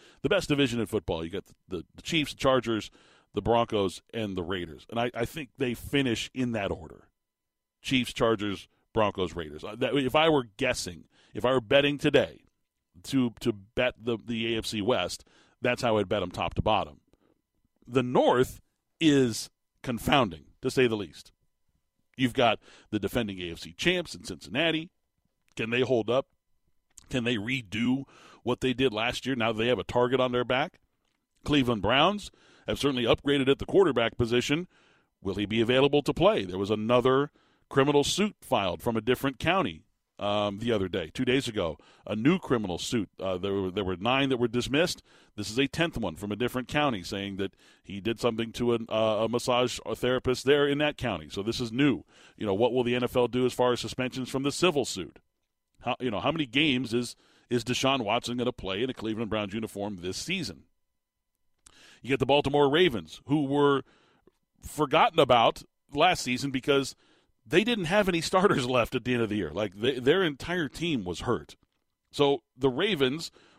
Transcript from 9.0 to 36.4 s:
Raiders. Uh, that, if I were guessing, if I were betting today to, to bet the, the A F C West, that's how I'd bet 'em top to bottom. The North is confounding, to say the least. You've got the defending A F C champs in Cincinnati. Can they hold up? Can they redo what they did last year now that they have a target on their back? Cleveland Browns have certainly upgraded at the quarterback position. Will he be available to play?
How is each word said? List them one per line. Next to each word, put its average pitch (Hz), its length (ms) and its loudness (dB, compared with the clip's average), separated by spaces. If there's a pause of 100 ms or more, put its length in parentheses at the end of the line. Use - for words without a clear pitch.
Raiders. 80 300 -10
Uh, 104 140 -12
that, 123 160 0
if 135 200 0
I 160 140 4
were 139 260 2
guessing, 117 480 -4 (300)
if 107 100 -4
I 120 80 2
were 131 100 2
betting 143 360 2
today 127 480 2 (580)
to, 123 380 -2
to 120 100 2
bet 110 500 -4
the, 117 240 -2
the 113 300 -2
A 113 40 -2
F 107 60 -6
C 110 160 -4
West, 95 440 -2 (360)
that's 123 200 0
how 113 160 2
I'd 104 100 2
bet 101 160 0
'em 90 80 -4
top 90 220 -4
to - 80 -2
bottom. 85 400 -2 (840)
The 123 160 2
North 131 600 2 (400)
is 139 480 2 (340)
confounding, 120 600 0 (160)
to 131 100 -4
say 127 160 4
the 113 80 -2
least. - 380 -10 (840)
You've 123 140 0
got 117 240 4 (320)
the 107 80 -2
defending 101 420 -4
A 87 120 -8
F 82 80 -12
C 82 140 -16
champs 175 420 -2
in 90 80 -18
Cincinnati. 160 680 -6 (640)
Can 113 140 -4
they 120 120 0
hold 113 280 0
up? 127 160 0 (880)
Can 127 120 -2
they 120 120 0
redo 120 720 -2 (360)
what 120 200 -2
they 131 120 2
did 123 180 2
last 113 360 -4
year 135 80 -2
now 117 160 0
that 107 80 -4
they 113 80 0
have 123 100 2
a 90 60 -4
target 123 360 2
on 127 120 0
their 123 140 0
back? 127 340 -2 (640)
Cleveland 123 380 2
Browns 151 480 2 (360)
have 107 120 -4
certainly 131 240 0
upgraded 139 440 2
at 139 120 4
the - 60 -10
quarterback 123 520 2
position. 123 500 0 (540)
Will 95 140 -4
he 104 100 -2
be 107 160 0
available 135 400 4
to 139 120 -2
play? 185 300 4